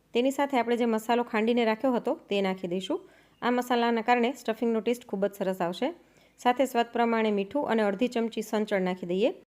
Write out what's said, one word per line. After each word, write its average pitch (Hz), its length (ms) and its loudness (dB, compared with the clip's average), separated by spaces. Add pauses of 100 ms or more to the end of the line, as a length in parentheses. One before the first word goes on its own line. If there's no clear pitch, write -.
(140)
તેની 247 160 2
સાથે 277 280 0
આપણે 233 180 0
જે 233 80 0
મસાલો 233 380 0
ખાંડીને 233 420 0
રાખ્યો 220 280 2
હતો 240 220 0
તે 202 260 -2
નાખી 190 280 -2
દઈશું. 190 320 -4 (420)
આ 240 80 0
મસાલાના 240 520 2
કારણે 247 300 2
સ્ટફિંગનો 226 480 -2
ટેસ્ટ 240 260 -2
ખૂબ 202 200 -2
જ 202 80 -4
સરસ 185 260 -2
આવશે. 185 340 -2 (440)
સાથે 247 260 2
સ્વાદ 233 280 0
પ્રમાણે 226 380 2
મીઠું 202 380 -2
અને 220 140 2
અડધી 202 260 0
ચમચી 233 340 -4
સંચળ 208 380 0
નાખી 185 260 -2
દઈએ. 202 280 2 (220)